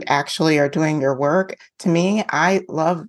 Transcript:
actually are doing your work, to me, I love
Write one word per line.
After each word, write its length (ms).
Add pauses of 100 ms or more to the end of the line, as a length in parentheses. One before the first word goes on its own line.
actually 540
are 100
doing 320
your 140
work, 420 (220)
to 100
me, 400
I 400
love 400